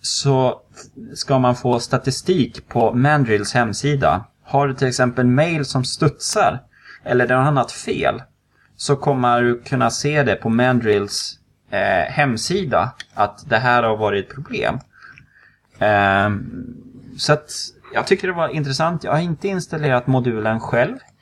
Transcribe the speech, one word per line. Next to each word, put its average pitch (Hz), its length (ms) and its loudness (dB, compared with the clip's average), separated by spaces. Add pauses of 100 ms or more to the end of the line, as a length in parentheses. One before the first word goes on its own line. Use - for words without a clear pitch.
så 131 600 0 (520)
ska - 260 0
man 123 160 4
få 123 240 0
statistik 135 880 -2
på 113 260 2
Mandrills 123 600 2
hemsida. 117 720 0 (180)
Har 143 240 0
du 131 60 -2
till 131 140 0
exempel 123 380 0
mail 147 400 2
som 131 180 -2
studsar - 800 0 (400)
eller 123 240 2
det 127 60 2
är 127 40 4
något 131 100 4
annat 139 240 0
fel, - 500 -4 (560)
så - 180 0
kommer 123 460 0
du 120 200 0
kunna 123 280 0
se 147 340 -2
det 104 120 2
på - 140 -6
Mandrills, 113 920 0 (300)
eh, 98 420 0
hemsida 131 800 0 (220)
att - 360 -4
det 113 80 2
här 123 260 2
har 110 140 0
varit 101 300 0
ett - 80 -18
problem. 135 440 -4 (1000)
Ehm, 101 960 0 (420)
så - 160 2
att - 180 -4 (420)
jag 110 140 -2
tycker 190 200 0
det 185 60 -2
var 165 160 -2
intressant. 156 540 -2
Jag - 80 -4
har 151 80 2
inte 175 280 -4
installerat 151 600 -2
modulen 113 520 0
själv, 139 360 0 (260)